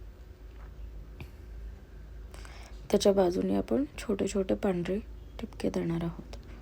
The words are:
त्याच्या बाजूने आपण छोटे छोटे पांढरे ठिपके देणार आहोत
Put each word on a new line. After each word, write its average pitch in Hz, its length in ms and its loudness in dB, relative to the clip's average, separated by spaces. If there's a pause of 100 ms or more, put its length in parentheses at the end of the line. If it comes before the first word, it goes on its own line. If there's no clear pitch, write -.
(3000)
त्याच्या 202 220 8
बाजूने 185 420 6
आपण 226 280 4 (140)
छोटे 196 300 2
छोटे 196 280 4
पांढरे 180 440 2 (400)
ठिपके - 300 -2
देणार 170 340 2
आहोत - 320 -4 (260)